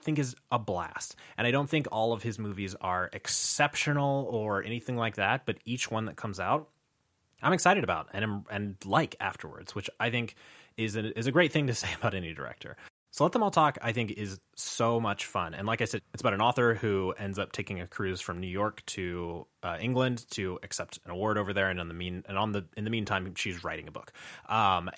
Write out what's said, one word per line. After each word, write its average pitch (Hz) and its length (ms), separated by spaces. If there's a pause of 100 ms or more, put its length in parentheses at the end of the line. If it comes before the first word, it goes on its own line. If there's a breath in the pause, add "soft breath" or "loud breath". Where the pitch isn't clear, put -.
think 156 160
is 127 180 (160)
a 120 60
blast. 87 580 (220 loud breath)
And 117 80
I 120 60
don't 139 160
think 156 220
all 110 220
of 107 100
his 110 160
movies 101 420
are 90 340
exceptional 143 1160
or 107 320
anything 120 360
like 113 180
that, 107 300
but 110 180
each 123 260
one 110 140
that 107 120
comes 98 220
out, 120 300 (760)
I'm 147 120
excited 185 280
about 87 300
and, 101 380
and 101 340
like 98 360
afterwards, 87 540
which 101 140 (100)
I 117 120
think 117 240 (420 loud breath)
is 110 200
a, 110 220
is 117 80
a 135 60
great 160 200
thing 147 160
to 120 60
say - 200
<laughs> - 40
about 107 160
any 85 200
director. 65 420 (360 loud breath)
So - 120
Let 175 80
Them 233 100
All 202 80
Talk, 151 300
I 117 120
think, 110 180
is 98 280 (180)
so 117 440
much 101 240
fun. 85 300
And 98 120
like 110 140
I 113 60
said, 104 160 (100)
it's - 80
about 113 140
an 98 80
author 120 320
who 98 440
ends 98 200
up 101 120
taking 98 300
a 87 60
cruise 92 340
from 87 200
New 92 60
York 98 400
to, 87 600 (160)
uh, 85 180
England 123 520
to 92 300
accept - 440
an 87 40
award 104 280
over 101 160
there. 98 160
And 90 100
in 85 80
the 85 60
mean, 90 340
and 98 80
on 107 160
the, 98 140 (100)
in 107 80
the 107 60
meantime, 98 440
she's 87 300
writing 80 240
a - 20
book. - 220 (380 loud breath)
Um, 95 460